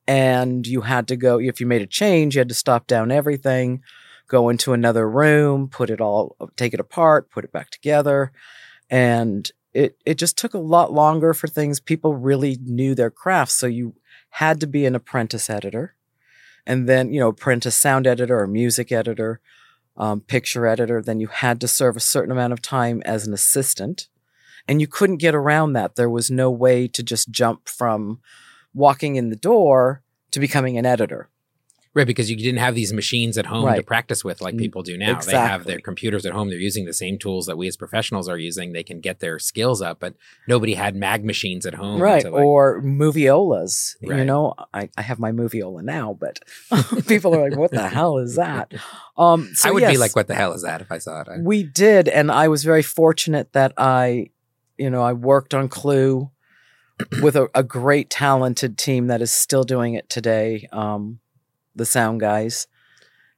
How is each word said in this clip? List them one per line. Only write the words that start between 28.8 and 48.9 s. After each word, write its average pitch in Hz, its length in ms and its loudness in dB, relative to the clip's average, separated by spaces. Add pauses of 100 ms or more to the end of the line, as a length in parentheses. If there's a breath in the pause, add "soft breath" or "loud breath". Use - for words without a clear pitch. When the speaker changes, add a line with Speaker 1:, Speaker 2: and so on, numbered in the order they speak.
Speaker 1:
in 120 140 -2
the 110 60 -4
door 139 680 4 (260)
to 135 100 -6
becoming 131 380 0
an 120 80 0
editor. 110 440 -2 (640)
Speaker 2:
Right, 143 100 4
because 117 240 -2
you 113 80 -4
didn't 120 220 -2
have 123 160 0
these 107 180 -4
machines 117 420 -2
at 110 120 -2
home 113 160 -4
to 127 40 2
Speaker 1:
Right. 113 180 0
Speaker 2:
practice 113 380 -2
with 90 180 -8
like 92 120 -8
Speaker 1:
N-, 117 60 -6
Speaker 2:
people 92 240 -6
do 87 120 -12
now. 95 240 -2
They 87 120 -6
have 104 340 0
their 90 120 -8
Speaker 1:
exactly. - 40 -14
Speaker 2:
computers 101 420 -6
at 87 100 -6
home. 101 160 -4
They're 87 100 -8
using 98 260 -6
the 82 80 -12
same 98 240 -6
tools 92 300 -6
that 82 100 -8
we 92 100 -6
as 90 80 -10
professionals 95 540 -6
are 87 80 -6
using. 85 360 -10
They 85 100 -10
can 85 180 -16
get 92 200 -8
their 82 180 -6
skills 113 420 -2
up, 85 180 -8
but 90 140 -10 (340 soft breath)
nobody 110 280 0
had 98 200 -4
mag 101 300 -4
machines 95 400 -6
at 87 80 -8
home 101 260 -6
Speaker 1:
Right, 180 220 4
Speaker 2:
to, 90 80 -4
like 139 140 4
Speaker 1:
or 139 400 6
moviolas. 139 1200 2
You - 100 -8
Speaker 2:
Right. 135 120 0
Speaker 1:
know, 139 300 0 (180)
I, 101 260 -8
I 107 40 -8
have 113 160 -8
my 113 140 -4
moviola 110 500 -6
now, 117 360 -8
but - 220 -10 (300 loud breath)
<laughs> - 380 0
people 185 280 2
are 143 140 2
like, 143 80 -4
"What 160 140 0
the 107 180 -2
hell 147 300 0
is 120 160 -6
that?" 156 360 -4 (460 loud breath)